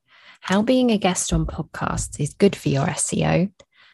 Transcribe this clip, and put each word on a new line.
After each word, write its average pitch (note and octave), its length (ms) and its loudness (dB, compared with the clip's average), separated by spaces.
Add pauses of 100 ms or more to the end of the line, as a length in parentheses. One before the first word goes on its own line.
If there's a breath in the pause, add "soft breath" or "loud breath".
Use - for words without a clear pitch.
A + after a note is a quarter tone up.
(420 soft breath)
how G3 200 0
being B3+ 300 2
a G#3+ 60 4
guest - 340 -2
on D#3+ 140 2
podcasts - 720 -6
is C#3+ 140 -4
good G3+ 240 2
for - 100 -6
your C#3 220 2
S - 240 -4
E D#2 120 0
O, D#3+ 220 2 (460 soft breath)